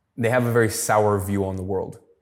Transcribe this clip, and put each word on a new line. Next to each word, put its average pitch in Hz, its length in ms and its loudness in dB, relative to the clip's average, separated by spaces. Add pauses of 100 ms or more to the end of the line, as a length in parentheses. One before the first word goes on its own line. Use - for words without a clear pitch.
(180)
they 117 120 0
have 123 160 2
a 117 60 0
very 113 180 4
sour 107 500 2
view 98 260 -2
on 95 100 -6
the 92 80 -8
world. 95 360 -6 (220)